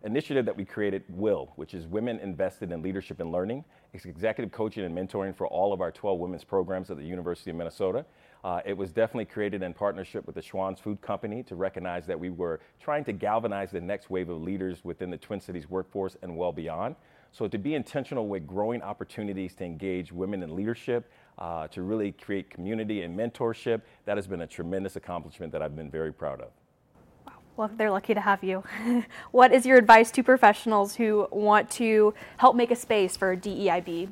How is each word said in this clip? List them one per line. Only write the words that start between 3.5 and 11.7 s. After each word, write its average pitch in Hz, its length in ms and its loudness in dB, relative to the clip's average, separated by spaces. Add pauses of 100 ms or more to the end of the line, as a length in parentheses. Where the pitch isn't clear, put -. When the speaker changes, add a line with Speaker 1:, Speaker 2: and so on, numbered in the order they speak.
Speaker 1:
It's - 120 -20
executive 98 480 -4
coaching 107 320 -6
and 85 100 -6
mentoring 95 400 -6
for - 120 -4
all 98 260 0
of 90 80 -4
our 87 100 -2
twelve 98 280 -4
women's 87 260 -8
programs 92 460 -2
at 80 80 -8
the 71 40 -12
University 87 480 -8
of 82 60 -8
Minnesota. 92 480 -4 (400)
Uh, 87 220 -4
it 101 100 -4
was 95 160 -8
definitely 113 320 0
created 104 380 -4
in 90 100 -6
partnership 95 540 -6
with - 80 -14
the - 80 -10
Schwann's 95 380 -6
Food 104 200 -8
Company 107 440 -8
to 92 120 -14
recognize 90 500 -6